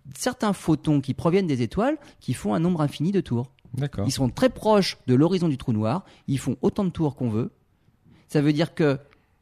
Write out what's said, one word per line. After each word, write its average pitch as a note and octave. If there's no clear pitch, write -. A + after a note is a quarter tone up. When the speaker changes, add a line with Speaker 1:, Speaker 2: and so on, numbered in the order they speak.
Speaker 1:
certains A#3+
photons D#3
qui B2+
proviennent E3+
des C3
étoiles A3
qui -
font G3+
un F#3+
nombre E3+
infini D3+
de F#3+
tours. B2
Speaker 2:
D'accord. C3+
Speaker 1:
Ils C3+
sont C3
très B3+
proches G#3+
de B2
l'horizon E3+
du C3+
trou -
noir. A2
Ils C3+
font -
autant -
de F#3
tours D3+
qu'on B2
veut. A2
Ça D3+
veut D3
dire D#3
que C#3+